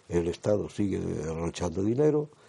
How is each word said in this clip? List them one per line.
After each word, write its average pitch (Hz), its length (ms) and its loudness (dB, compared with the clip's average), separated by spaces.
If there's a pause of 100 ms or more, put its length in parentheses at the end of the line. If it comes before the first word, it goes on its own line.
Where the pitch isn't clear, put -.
el 85 180 2
Estado 90 400 0
sigue 92 320 -2
derrochando 85 840 -4
dinero, 147 460 2 (220)